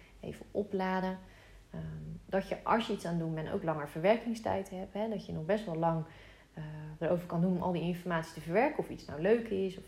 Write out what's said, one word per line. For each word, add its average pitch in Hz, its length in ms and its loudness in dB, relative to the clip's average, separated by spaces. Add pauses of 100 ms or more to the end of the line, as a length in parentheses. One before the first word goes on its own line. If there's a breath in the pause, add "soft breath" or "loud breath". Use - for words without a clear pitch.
(200 loud breath)
even - 300 -10
opladen. 185 680 0 (520 loud breath)
Ehm, 165 120 -8 (440)
dat 190 220 0
je, - 140 -2
als 226 240 4
je 220 60 -2
iets 196 120 -4
aan 170 100 0
het 165 60 2
doen 165 140 -2
bent, 156 160 -4
ook 202 120 0
langer 156 260 0
verwerkingstijd 196 800 2
hebt. 185 240 -8
Hè? 214 140 0
Dat 202 180 -4
je 175 60 -8
nog 160 120 -4
best 208 200 2
wel 165 120 -4
lang, 160 280 2 (500 loud breath)
eh, 160 80 -8 (360)
erover 170 280 2
kan 170 140 0
doen 180 160 4
om 160 60 0
al 180 100 2
die 170 100 2
informatie 175 500 -2
te 160 80 -12
verwerken. 208 380 4
Of - 100 -2
iets - 160 -10
nou 143 160 -8
leuk 226 280 4
is, 190 300 -2
of - 100 -14